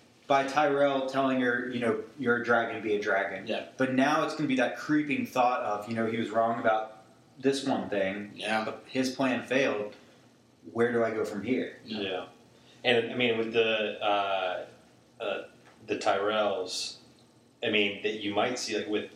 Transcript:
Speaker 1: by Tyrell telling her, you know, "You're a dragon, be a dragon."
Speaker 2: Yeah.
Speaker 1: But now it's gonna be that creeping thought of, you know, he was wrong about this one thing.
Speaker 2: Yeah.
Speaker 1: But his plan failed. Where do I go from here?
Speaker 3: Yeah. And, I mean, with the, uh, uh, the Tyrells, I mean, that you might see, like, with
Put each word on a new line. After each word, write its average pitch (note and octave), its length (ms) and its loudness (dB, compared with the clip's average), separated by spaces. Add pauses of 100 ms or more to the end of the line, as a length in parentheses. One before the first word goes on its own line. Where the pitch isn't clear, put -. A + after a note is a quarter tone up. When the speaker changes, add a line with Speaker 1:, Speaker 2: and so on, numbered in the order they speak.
(280)
Speaker 1:
by C#3 180 4
Tyrell C#3 640 2
telling C3 320 2
her, B2 320 0
you A#2+ 80 -4
know, A2+ 160 2 (200)
"You're A#2+ 200 0
a A#2 80 -4
dragon, A2+ 360 2
be G#2+ 140 0
a G2+ 60 -2
dragon." G2+ 460 -2
Speaker 2:
Yeah. G#2 160 -4 (120)
Speaker 1:
But B2+ 200 0
now D3+ 280 4
it's D3+ 120 -2
gonna D3 120 0
be C3 80 2
that A#2+ 220 0
creeping D3 480 0
thought B2 380 2
of, G#2+ 260 -4
you A#2 60 -4
know, A2+ 100 0
he A2+ 120 -2
was G#2 120 -2
wrong A2+ 320 2
about A2 380 0 (400)
this C3+ 260 2
one G#2 240 -2
thing. G2+ 460 -2
Speaker 2:
Yeah. A2 280 -2
Speaker 1:
But - 240 -8
his C3 220 0
plan B2+ 340 0
failed. C#3 520 0 (800)
Where A#2 180 4
do A#2 120 2
I A2 80 2
go G#2+ 140 0
from G2+ 180 -6
here? A#2+ 420 -2
Speaker 3:
Yeah. G2 400 -4 (580)
And, A#2+ 280 4
I - 40 -8
mean, A#2+ 220 2
with A2+ 160 -2
the, A2 500 2
uh, G2 600 0 (540)
uh, G#2 220 -4 (460)
the G#2 100 -2
Tyrells, G2+ 1000 0 (680)
I A#2 60 -2
mean, G#2 340 0
that G#2+ 180 -2
you G#2 120 -4
might B2 260 0
see, G#2+ 180 -4
like, G2 120 -4
with G#2 260 -2